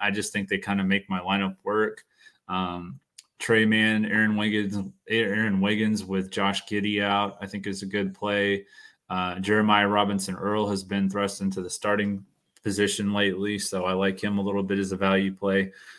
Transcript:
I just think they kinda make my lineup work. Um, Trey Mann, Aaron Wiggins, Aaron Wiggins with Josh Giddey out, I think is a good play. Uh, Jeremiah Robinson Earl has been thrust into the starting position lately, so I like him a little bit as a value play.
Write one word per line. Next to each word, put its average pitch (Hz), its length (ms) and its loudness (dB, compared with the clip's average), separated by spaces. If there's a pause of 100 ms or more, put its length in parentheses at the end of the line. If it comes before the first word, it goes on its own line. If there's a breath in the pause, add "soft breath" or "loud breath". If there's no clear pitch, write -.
I 104 100 0
just 101 220 -4
think 101 160 -4
they 98 100 0
kinda 98 240 -2
make 98 260 0
my 92 120 -2
lineup 95 420 0
work. 107 420 -2 (440 soft breath)
Um, 90 500 -6 (400)
Trey 110 260 4
Mann, 110 400 4
Aaron 107 320 2
Wiggins, 104 400 0 (320)
Aaron 107 520 0
Wiggins 107 440 0
with 95 280 -4
Josh 98 340 0
Giddey 104 340 -2
out, 101 400 0
I 101 60 -8
think 101 220 -8
is 98 140 -6
a 101 40 -8
good 98 260 -2
play. 101 540 0 (420 loud breath)
Uh, 90 300 -4
Jeremiah 104 480 4
Robinson 101 480 2
Earl 104 340 0
has 98 140 -2
been 98 260 0
thrust 101 340 -2
into 95 200 -2
the 90 80 -10
starting 101 540 -2 (380)
position 101 500 0
lately, 101 460 0
so 95 260 -4
I 92 80 0
like 95 260 0
him 101 200 -2
a 98 40 0
little 98 200 0
bit 98 160 0
as 95 140 -2
a 95 40 0
value 98 380 2
play. 98 360 0 (280 loud breath)